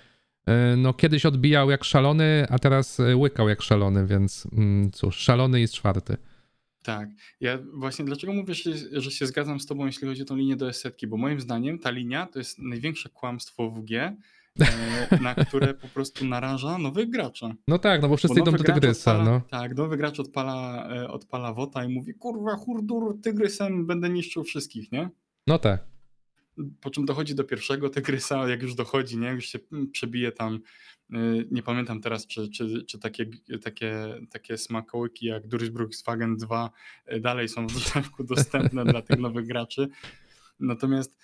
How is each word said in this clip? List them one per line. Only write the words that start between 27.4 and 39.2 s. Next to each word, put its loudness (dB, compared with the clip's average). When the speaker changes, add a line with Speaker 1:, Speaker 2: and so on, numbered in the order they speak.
Speaker 2:
pierwszego -4
Tygrysa, -2
jak -2
już -6
dochodzi, -2
nie? -4
Już -8
się, -10
mm, -6
przebije -4
tam, -4
y, 0
nie -2
pamiętam -4
teraz, -6
czy, -8
czy, -6
czy -14
takie, -8
takie, -8
takie -10
smakołyki -6
jak -6
Durisburgswagen -4
dwa, -4
y, -4
dalej -2
są -6
w -6
drzewku -4
dostępne 2
dla 2
tych 2
nowych -4